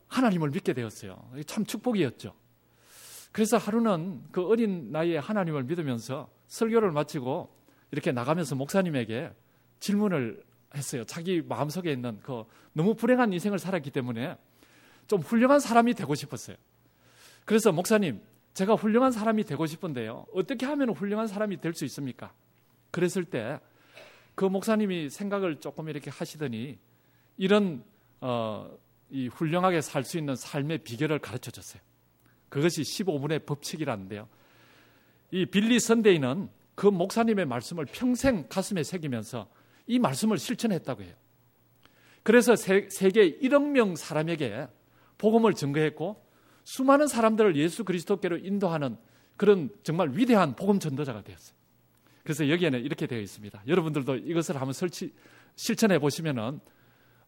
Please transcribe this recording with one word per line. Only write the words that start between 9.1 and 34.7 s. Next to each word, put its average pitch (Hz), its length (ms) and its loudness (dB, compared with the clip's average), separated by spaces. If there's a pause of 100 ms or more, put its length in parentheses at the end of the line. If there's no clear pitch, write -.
질문을 190 640 0 (320)
했어요. 135 300 -6
자기 170 380 -2
마음속에 147 500 -4
있는 123 300 -6
그 120 220 -10 (280)
너무 180 220 2
불행한 247 380 2
인생을 185 260 -2
살았기 160 320 -4
때문에 123 460 -4 (680)
좀 202 140 2
훌륭한 247 400 4
사람이 233 340 4
되고 147 200 -2
싶었어요. 131 420 -8 (880)
그래서 208 280 4
"목사님, 180 500 2 (320)
제가 190 200 2
훌륭한 226 380 4
사람이 214 320 0
되고 156 220 -2
싶은데요. 131 640 -8
어떻게 226 320 -4
하면 277 260 0
훌륭한 202 360 -2
사람이 202 340 -4
될 165 140 -4
수 165 100 -8
있습니까?" 127 480 -8 (580)
그랬을 175 360 -2
때 131 320 -6 (760)
그 - 100 -2
목사님이 190 640 0
생각을 196 500 -4
조금 156 280 -10
이렇게 147 220 -10
하시더니 127 680 -8 (580)
이런, 190 480 2 (360)
어, 113 560 -4 (340)
이 131 180 -6
훌륭하게 170 520 2
살 139 240 -2
수 - 140 -6
있는 143 160 -4
삶의 147 440 -4
비결을 143 420 -4
가르쳐 123 300 -10
줬어요. - 300 -18 (680)
그것이 165 360 0
십오 175 360 -2
분의 147 260 -2
법칙이라는데요. 113 840 -8 (1000)